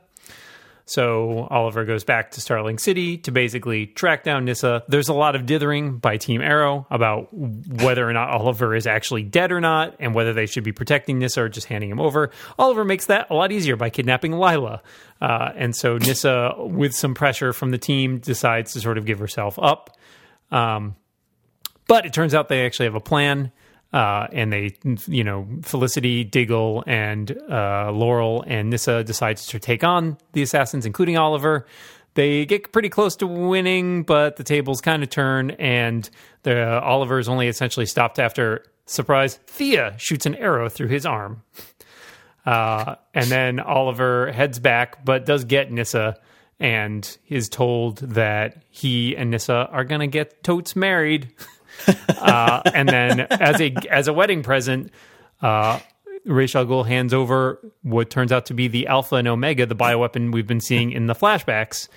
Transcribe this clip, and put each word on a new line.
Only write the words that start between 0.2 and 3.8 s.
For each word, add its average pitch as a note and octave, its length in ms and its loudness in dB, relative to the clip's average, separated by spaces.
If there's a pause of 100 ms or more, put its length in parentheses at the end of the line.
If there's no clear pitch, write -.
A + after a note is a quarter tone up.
So A#2 640 -2
Oliver A2+ 360 0
goes A2 180 -2
back A2+ 280 0
to A#2+ 100 -12
Starling A2 360 -2
City F3 420 -2
to D3 120 -8
basically A#2 540 -2